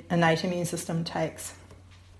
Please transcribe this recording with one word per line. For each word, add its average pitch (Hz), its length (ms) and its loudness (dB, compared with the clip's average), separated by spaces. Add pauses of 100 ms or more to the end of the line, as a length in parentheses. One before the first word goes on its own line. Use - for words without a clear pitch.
innate 165 340 4
immune 175 220 0
system 165 380 -2
takes. - 500 -4 (680)